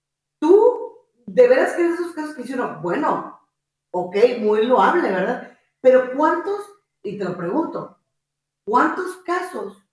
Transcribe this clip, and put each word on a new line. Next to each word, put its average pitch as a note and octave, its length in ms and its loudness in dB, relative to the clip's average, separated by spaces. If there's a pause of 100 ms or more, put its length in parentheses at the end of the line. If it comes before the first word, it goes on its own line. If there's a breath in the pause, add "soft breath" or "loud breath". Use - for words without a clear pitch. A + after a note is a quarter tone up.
(380)
tú, G#4 540 4 (340)
de A#3+ 220 6
veras D4+ 260 2
que F4 120 0
eres E4+ 140 -2
esos E4+ 120 -8
casos D4+ 220 -10
que B3+ 80 -12
hicieron, A#3 400 -8
bueno, - 580 -4 (500)
ok, F3+ 260 -6 (240)
muy G#3+ 260 2
loable, B3 440 2
¿verdad? G3 400 -4 (300 loud breath)
Pero B3+ 360 4
¿cuántos, F4+ 440 -2 (420)
y G3+ 160 -8
te G3 60 -6
lo F3 120 -6
pregunto, F#3 600 -6 (680)
cuántos D#4 600 -2
casos D4 580 -8 (100)